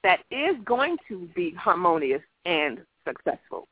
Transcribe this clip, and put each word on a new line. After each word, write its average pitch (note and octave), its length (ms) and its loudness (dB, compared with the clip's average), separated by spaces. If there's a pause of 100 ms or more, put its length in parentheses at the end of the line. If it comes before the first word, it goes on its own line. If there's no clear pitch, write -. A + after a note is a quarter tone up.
that F#3 180 4 (100)
is D4 340 0
going C4+ 320 0 (120)
to F#3 260 -10
be F3 240 -2
harmonious E3 640 2 (240)
and D3+ 320 0 (280)
successful - 640 -8